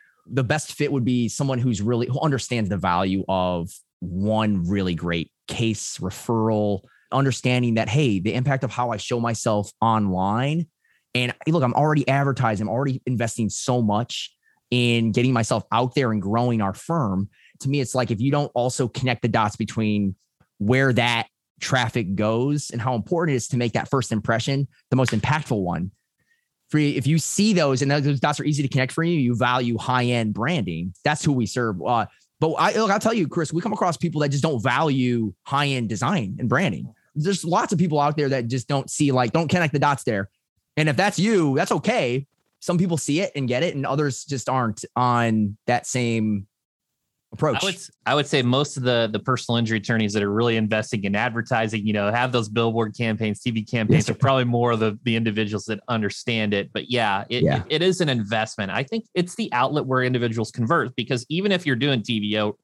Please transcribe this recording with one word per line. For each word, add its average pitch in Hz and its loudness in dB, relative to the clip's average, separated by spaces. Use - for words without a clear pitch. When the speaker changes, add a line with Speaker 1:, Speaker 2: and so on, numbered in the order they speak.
Speaker 1:
the 127 -2
best 147 -2
fit 151 -2
would 131 0
be 123 0
someone 135 -2
who's 117 0
really, 120 0
who 123 -2
understands 120 0
the 101 -2
value 92 0
of 90 -2
one 98 0
really 92 0
great 85 -2
case - -4
referral, 107 0
understanding 123 2
that, 110 0
hey, 117 2
the 98 0
impact 131 0
of 120 -2
how 123 -2
I 113 -4
show 120 -4
myself 113 -2
online. 110 2
And 123 0
look, 160 2
I'm 120 2
already 151 2
advertising, 123 2
I'm 92 -4
already 131 -2
investing 113 -2
so 123 0
much 107 -2
in 117 2
getting 123 2
myself 113 0
out 123 0
there 127 2
and 104 -2
growing 113 0
our 98 0
firm. 101 -2
To - -4
me, 143 0
it's - -4
like, 127 0
if 110 -2
you 135 2
don't 147 2
also 123 0
connect - -2
the 120 0
dots 107 2
between 104 -2
where 127 4
that 117 2
traffic 117 0
goes 117 0
and 120 -6
how 123 -2
important 160 0
it - 2
is 117 -4
to 127 -2
make 120 0
that - -4
first 131 0
impression 123 0
the 127 2
most 127 2
impactful 127 0
one. 87 -4
For, 151 2
if 143 0
you 160 4
see 208 2
those 143 2
and 139 2
those 143 2
dots 151 0
are 135 -4
easy 147 0
to 135 -2
connect 131 0
for 165 0
you, 170 2
you 123 2
value 123 2
high-end 123 0
branding. 95 -4
That's 147 0
who 147 2
we 123 0
serve. 113 -2
Uh, 117 0
but 156 2
I, 185 2
look, 214 2
I'll 202 2
tell 220 0
you, 190 0
Chris, 165 -4
we 165 -2
come 214 -4
across 180 0
people 156 -2
that 143 2
just 135 -2
don't 143 0
value 123 2
high-end 135 0
design 120 -2
and 120 -2
branding. 123 0
There's 170 -2
lots 202 0
of 170 2
people 151 2
out 147 2
there 143 0
that 127 -2
just 123 -4
don't 139 -2
see, 143 2
like, 123 2
don't 160 2
connect 170 2
the 147 2
dots 143 2
there. 101 -2
And 156 2
if 147 2
that's 196 2
you, 175 4
that's 180 2
okay. 151 0
Some 180 0
people 170 2
see 147 0
it 202 -2
and 135 -2
get 123 0
it, 175 -2
and 139 -4
others 139 -2
just 139 -6
aren't 123 -2
on 117 2
that 120 0
same 110 -2
approach. 143 0
Speaker 2:
I 175 -2
would, 185 -4
I 123 2
would 147 2
say 139 2
most 127 2
of 135 -4
the, 117 2
the 107 -2
personal 120 -2
injury 113 0
attorneys 107 0
that 104 2
are 101 0
really 113 2
investing 107 0
in 101 -2
advertising, 113 -2
you 107 0
know, 104 0
have 123 0
those 117 0
billboard 113 0
campaigns, 110 -2
T 123 -4
V 113 -2
campaigns, 107 2
Speaker 1:
Yes, - 2
sir. - -2
Speaker 2:
are - -10
probably 135 2
more 120 2
of 117 2
the, 110 0
the 117 0
individuals 107 -2
that 107 -4
understand 110 -2
it. 101 -2
But 73 -6
yeah, 110 0
it, 123 -2
Speaker 1:
Yeah. 139 2
Speaker 2:
it, 156 0
it - -
is 185 2
an 165 2
investment. 110 -2
I 113 -2
think - -6
it's 175 -2
the - -6
outlet 131 0
where 127 2
individuals 117 0
convert, 123 0
because 120 -4
even 190 -2
if 180 -2
you're 139 2
doing 131 0
T 110 -2
V, 104 -2
o-, 104 -2